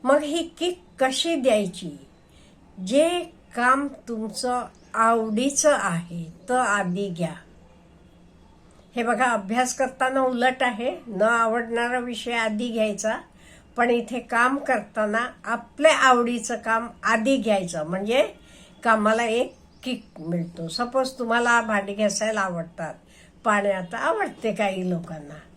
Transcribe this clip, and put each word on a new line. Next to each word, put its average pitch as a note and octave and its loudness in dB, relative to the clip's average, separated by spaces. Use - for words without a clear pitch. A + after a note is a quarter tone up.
मग C4+ 6
ही D4+ -2
किक F4+ -6
कशी C4+ 0
द्यायची? G#3 -2
जे E4 2
काम C4 2
तुमचं A#3+ -4
आवडीचं A#3 4
आहे, F3 -2
तर B3 2
आधी G3+ 0
घ्या. E3+ -4
हे A#3 0
बघा, A#3 2
अभ्यास A#3 0
करताना C4 0
उलट B3+ 2
आहे, A#3+ -2
न G3 -4
आवडणारा A#3 0
विषय A#3+ -6
आधी A3+ -2
घ्यायचा, G#3+ -2
पण A#3+ 2
इथे A#3+ 0
काम B3 2
करताना A3+ -2
आपल्या C4 2
आवडीचं A#3+ 2
काम A3+ -2
आधी A3+ 2
घ्यायचं, F#3 -2
म्हणजे G#3 0
कामाला A3 4
एक A#3+ 0
किक B3+ -6
मिळतो. E3+ -6
सपोज, B3+ -2
तुम्हाला A#3 2
भांडी G3+ -2
घासायला G#3+ 0
आवडतात, E3+ -6
पाण्यात G3+ 0
आवडते C4+ -2
काही F#3 -2
लोकांना D#3 -6